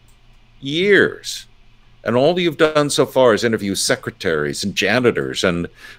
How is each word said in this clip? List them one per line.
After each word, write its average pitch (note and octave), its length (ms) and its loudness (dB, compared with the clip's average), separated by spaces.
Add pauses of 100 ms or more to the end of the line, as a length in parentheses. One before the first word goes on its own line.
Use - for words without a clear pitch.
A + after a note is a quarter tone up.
(600)
years. D#3 840 0 (600)
And A2+ 100 0
all D#3 240 2
you've E3 180 -2
done D#3 320 2
so C#3 160 0
far B2+ 280 4
is G2 100 0
interview G#2 320 -2
secretaries E2 880 -4
and G2+ 120 -6
janitors F#2+ 680 0
and F2 240 -2 (320)